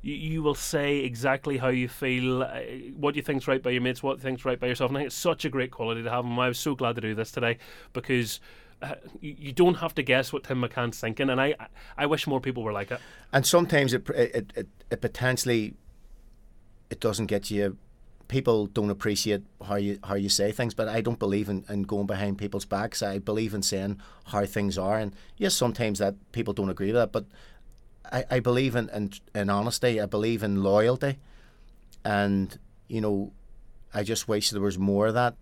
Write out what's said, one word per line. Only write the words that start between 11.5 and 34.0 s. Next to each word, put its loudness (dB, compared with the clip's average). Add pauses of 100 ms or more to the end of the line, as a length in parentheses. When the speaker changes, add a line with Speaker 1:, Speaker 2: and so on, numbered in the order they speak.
Speaker 1:
I, -14 (320)
I 0
wish 0
more 2
people -4
were -2
like -6
it. -6 (320)
Speaker 2:
And 4
sometimes 6
it, -2
it, 0
it, -6 (220)
it -4
potentially, 0 (1160)
it -8
doesn't 0
get -2
you, -2 (480)
people 2
don't 0
appreciate 0 (220)
how -4
you, 0
how -4
you 0
say 4
things, -2
but -2
I -2
don't -2
believe 0
in, -2
in -2
going -2
behind -2
people's -4
backs. -4
I -2
believe -2
in -2
saying -2 (240)
how 0
things -2
are, 0
and -4 (220)
yes, 2
sometimes 0
that 2 (180)
people -2
don't 0
agree -2
with 2
that, 4
but -2 (840)
I, 0
I 4
believe 4
in, 0
in, -4 (220)
in 2
honesty. 2
I 0
believe 0
in 2
loyalty, 4 (840)
and, 2 (300)
you -2
know, 0 (600)
I -2